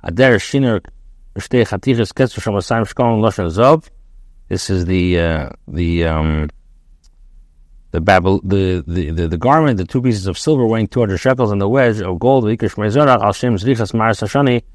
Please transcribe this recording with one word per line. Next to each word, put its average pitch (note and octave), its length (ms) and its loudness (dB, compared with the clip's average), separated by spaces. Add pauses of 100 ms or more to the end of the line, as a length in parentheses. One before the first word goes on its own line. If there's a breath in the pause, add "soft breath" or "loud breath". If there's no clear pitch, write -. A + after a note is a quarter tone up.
Ader A2 320 4
Shiner B2 440 -2 (540)
Shtei A#2 300 0
Chatiches A2+ 460 -2
Ketzer B2 280 -2
Shemasayim G#2+ 460 -2
Shkolin A#2 360 0
Lashon G2 280 -2
Zov. C3 380 2 (600)
This - 200 -6
is F#2 160 0
the, F2+ 340 0
uh, D#2+ 300 -2 (180)
the, E2+ 380 -2
um, D#2 460 0 (1400)
the E2+ 100 -2
Babel, F#2+ 420 2
the, F#2 420 0
the, E2+ 400 -2
the E2 120 -2
garment, C#3 400 2
the F2 80 -4
two B2+ 160 -4
pieces G#2+ 240 -2
of F#2 100 -4
silver C#3 300 0
weighing A2 220 0
two B2 120 -2
hundred G2 160 0
shekels, B2+ 340 0
and G2+ 120 -2
the G2 60 0
wedge A#2 340 2
of F2+ 160 -6
gold, B2+ 260 2
V'yikish A2 300 -2
Mezorah, A2 480 2
Al G#2 100 2
Shem A#2+ 240 -2
Zrichas A2+ 380 -2
Maris A2+ 260 0
Hashani B2 420 0 (120)